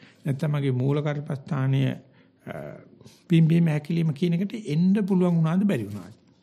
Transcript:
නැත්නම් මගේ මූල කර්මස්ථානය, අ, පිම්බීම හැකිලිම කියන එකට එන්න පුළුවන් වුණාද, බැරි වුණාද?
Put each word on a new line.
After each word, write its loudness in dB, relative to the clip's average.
නැත්නම් -2
මගේ 0
මූල 0
කර්මස්ථානය, -2
අ, -12
පිම්බීම 6
හැකිලිම -2
කියන -2
එකට -4
එන්න 2
පුළුවන් 2
වුණාද, 2
බැරි 0
වුණාද? -12